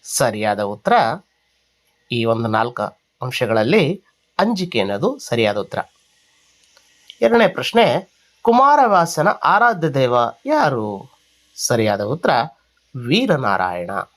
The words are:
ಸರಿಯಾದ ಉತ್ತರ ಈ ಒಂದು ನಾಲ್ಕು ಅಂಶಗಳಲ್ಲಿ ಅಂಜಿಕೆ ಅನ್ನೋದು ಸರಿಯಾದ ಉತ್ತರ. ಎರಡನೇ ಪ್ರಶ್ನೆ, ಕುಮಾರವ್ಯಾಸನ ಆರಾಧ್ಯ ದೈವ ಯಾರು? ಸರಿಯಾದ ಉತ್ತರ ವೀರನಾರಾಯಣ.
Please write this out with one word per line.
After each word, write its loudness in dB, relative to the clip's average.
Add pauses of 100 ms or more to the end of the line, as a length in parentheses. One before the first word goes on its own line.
ಸರಿಯಾದ -4
ಉತ್ತರ -4 (1200)
ಈ -2
ಒಂದು -2
ನಾಲ್ಕು -2 (400)
ಅಂಶಗಳಲ್ಲಿ 0 (340)
ಅಂಜಿಕೆ -2
ಅನ್ನೋದು -2
ಸರಿಯಾದ 0
ಉತ್ತರ. -8 (1400)
ಎರಡನೇ 4
ಪ್ರಶ್ನೆ, 0 (340)
ಕುಮಾರವ್ಯಾಸನ 4
ಆರಾಧ್ಯ 2
ದೈವ 0 (320)
ಯಾರು? -2 (460)
ಸರಿಯಾದ 0
ಉತ್ತರ -2 (760)
ವೀರನಾರಾಯಣ. 0 (260)